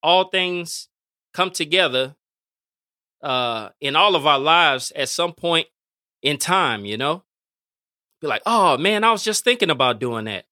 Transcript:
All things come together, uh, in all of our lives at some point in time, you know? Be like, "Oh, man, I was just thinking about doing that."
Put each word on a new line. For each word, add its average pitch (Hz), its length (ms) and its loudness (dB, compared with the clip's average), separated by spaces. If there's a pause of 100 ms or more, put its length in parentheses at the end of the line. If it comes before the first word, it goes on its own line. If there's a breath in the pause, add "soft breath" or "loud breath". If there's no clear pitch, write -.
All 185 260 2
things 180 600 -6 (440)
come 185 180 -2
together, 147 640 -2 (1040)
uh, 120 480 -4 (100)
in 139 160 -2
all 190 200 4
of 143 100 0
our 143 120 6
lives 147 580 2
at 135 120 -4
some 175 240 -4
point 170 360 -2 (540)
in 139 160 0
time, 139 460 0
you 104 120 -6
know? 151 260 -4 (1000)
Be 101 60 -8
like, 110 200 -4
"Oh, 196 320 4
man, 208 260 0
I 226 80 6
was 208 100 -2
just 214 220 -4
thinking 240 260 2
about 127 300 0
doing 117 240 -4
that." 104 280 -8